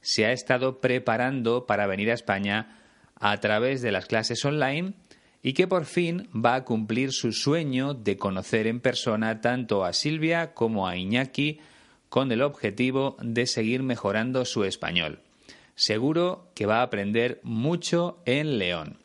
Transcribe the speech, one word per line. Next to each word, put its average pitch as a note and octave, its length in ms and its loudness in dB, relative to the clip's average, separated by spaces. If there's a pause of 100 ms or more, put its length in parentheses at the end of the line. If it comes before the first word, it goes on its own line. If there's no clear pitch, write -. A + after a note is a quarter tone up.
se - 220 2
ha A2 60 2
estado B2+ 500 0
preparando B2 840 0
para G#2 220 2
venir G2+ 240 0
a - 20 2
España G2+ 640 -2 (380)
a G#2 240 2
través A#2+ 420 2
de A#2+ 80 0
las F#2+ 160 0
clases A2+ 380 0
online D3 500 0 (500)
y C3 100 0
que F3+ 120 4
por F3+ 200 0
fin F3 460 -2
va A#2+ 220 4
a C3 100 -2
cumplir A2+ 460 0
su A#2+ 220 -2
sueño C#3+ 640 0
de G#2 220 -2
conocer G2+ 520 0
en A#2 100 -2
persona A2+ 600 0
tanto A#2+ 440 0
a F2 80 -2
Silvia D#3+ 640 -2
como A2 320 0
a F2+ 100 -4
Iñaki C3 600 -2 (500)
con C3+ 220 2
el A#2 120 2
objetivo C3 800 0
de A#2+ 280 0
seguir A#2+ 340 0
mejorando A#2+ 600 -2
su A#2+ 180 -2
español. E2 560 -2 (560)
Seguro D#3 800 0
que G#2 120 -2
va A2 120 4
a B2 40 4
aprender A2+ 600 0
mucho E3+ 840 -2
en C#3+ 320 0
León. F2 480 -2